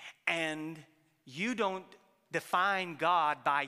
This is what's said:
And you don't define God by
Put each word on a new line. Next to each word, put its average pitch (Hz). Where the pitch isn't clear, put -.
And 156
you 180
don't 190
define 185
God 151
by 143